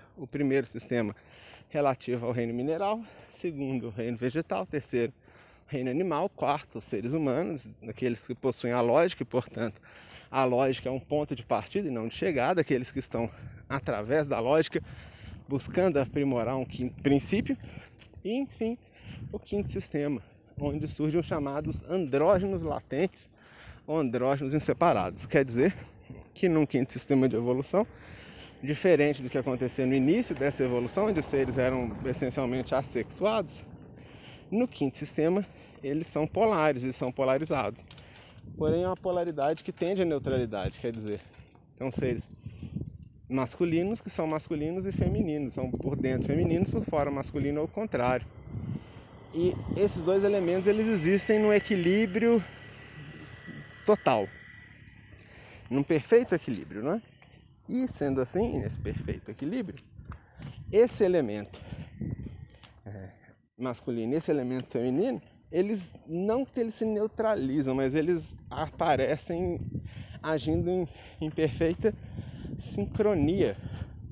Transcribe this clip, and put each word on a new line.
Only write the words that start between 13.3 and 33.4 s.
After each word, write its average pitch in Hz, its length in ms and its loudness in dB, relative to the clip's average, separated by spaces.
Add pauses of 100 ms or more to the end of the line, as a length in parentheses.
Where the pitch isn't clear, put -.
através 131 600 0
da 120 120 0
lógica 151 420 2 (680)
buscando 147 500 2
aprimorar 131 600 0
um 131 80 -2
quinto - 360 -6
princípio, 190 560 2 (680)
e, 214 120 -2
enfim, 247 420 -4 (540)
o 214 80 -8
quinto - 320 -4
sistema, 147 500 -2 (380)
onde 147 280 -2
surgem 151 320 0
os 165 60 -2
chamados 151 640 -4
andrógenos 180 720 2
latentes 151 680 -4 (560)
ou 151 120 -2
andrógenos 135 560 0
inseparados. 131 720 2
Quer 139 200 4
dizer 131 300 4 (580)
que 185 160 2
num 156 160 6
quinto 131 260 0
sistema 135 380 4
de 117 60 0
evolução, 127 520 2 (760)
diferente 147 640 4
do 123 60 -6
que - 80 -2
acontecia 127 480 0
no 131 80 4
início 156 420 4
dessa 135 280 0
evolução, 123 420 0
onde 196 140 2
os 139 60 -2
seres 135 320 0
eram 127 380 0 (100)
essencialmente 127 680 -2
assexuados, 175 880 -2 (880)